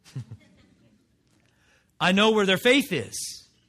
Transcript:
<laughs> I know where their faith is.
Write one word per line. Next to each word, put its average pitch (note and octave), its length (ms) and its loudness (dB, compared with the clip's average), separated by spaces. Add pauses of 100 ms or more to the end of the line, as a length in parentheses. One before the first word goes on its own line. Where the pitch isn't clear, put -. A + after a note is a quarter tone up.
(160)
<laughs> - 1800 -20
I F3 120 0
know G#3+ 200 4
where G#3 160 2
their F#3+ 100 2
faith B3 340 2
is. - 560 -10 (220)